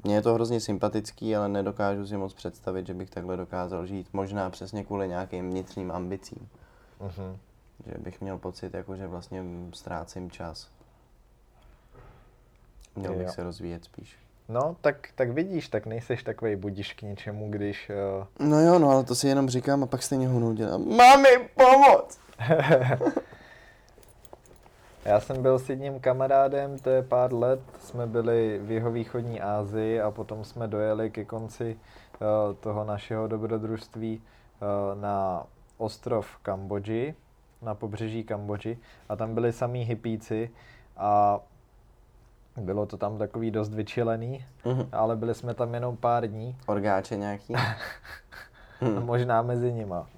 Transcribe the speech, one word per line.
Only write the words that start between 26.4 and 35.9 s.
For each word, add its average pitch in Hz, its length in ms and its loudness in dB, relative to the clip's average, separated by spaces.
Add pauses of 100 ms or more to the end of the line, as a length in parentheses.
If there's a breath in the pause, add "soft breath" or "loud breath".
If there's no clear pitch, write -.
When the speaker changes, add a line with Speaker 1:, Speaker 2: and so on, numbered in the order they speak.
Speaker 2:
to 131 100 -2
je 131 140 4
pár 127 300 0
let, 123 260 2 (200)
jsme 120 280 -8
byli 113 560 0
v 107 80 -8
jihovýchodní 117 720 -4
Asii 107 600 -2
a 104 100 -2
potom 107 320 -10
jsme 113 240 -8
dojeli 107 420 -2
ke 107 160 -8
konci, 113 520 -8 (380 soft breath)
eh, - 20 -20 (420)
toho 107 240 -4
našeho 107 440 -6
dobrodružství, 110 920 -6
eh, 101 800 -6
na 98 420 -2 (340)
ostrov 113 500 -4 (140)